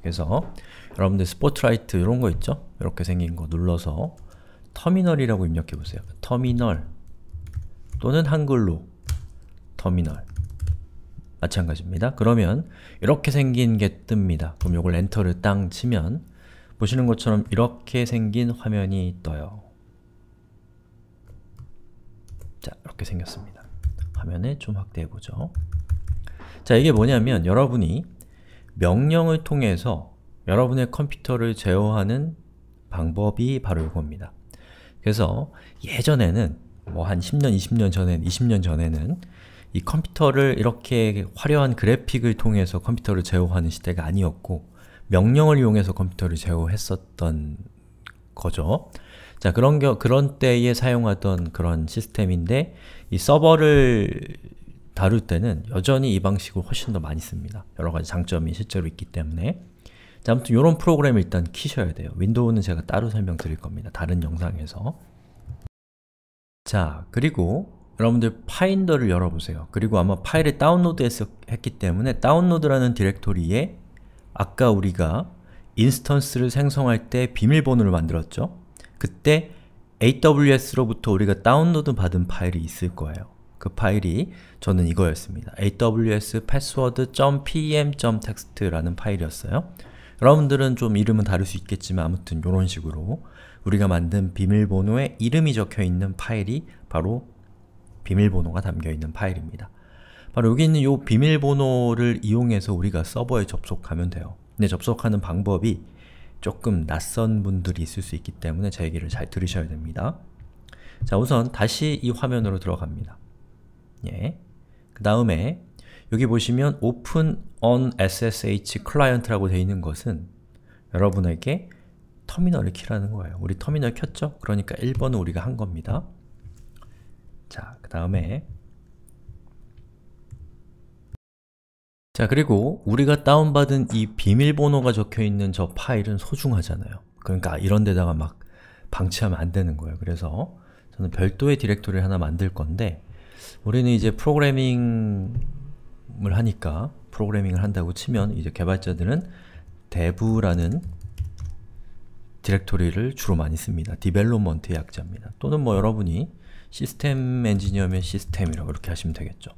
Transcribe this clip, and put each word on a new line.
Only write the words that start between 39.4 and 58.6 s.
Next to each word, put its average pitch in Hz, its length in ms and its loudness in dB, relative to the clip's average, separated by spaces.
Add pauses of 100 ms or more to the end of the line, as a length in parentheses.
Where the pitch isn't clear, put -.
이 101 60 0
컴퓨터를 139 800 2
이렇게 110 680 0 (100)
화려한 139 400 2
그래픽을 117 580 2
통해서 95 460 2
컴퓨터를 107 420 -2
제어하는 90 480 2
시대가 85 360 -4
아니었고 87 600 -2 (400)
명령을 139 500 6
이용해서 107 340 4
컴퓨터를 90 440 -2
제어했었던 82 1200 -2 (760)
거죠. - 560 -2 (480)
자, - 140 2
그런 139 260 4
겨-, 135 200 4
그런 139 400 2
때에 123 360 4
사용하던 104 800 0
그런 82 340 0
시스템인데 101 880 -2 (360)
이 98 80 0
서버를 147 1160 6 (580)
다룰 98 260 4
때는 92 500 -2
여전히 131 440 2
이 95 60 2
방식을 95 420 -2
훨씬 - 300 -4
더 98 60 -2
많이 78 220 -6
씁니다. 87 440 -10 (140)
여러 82 140 -2
가지 80 160 -4
장점이 85 440 -2
실제로 87 360 -4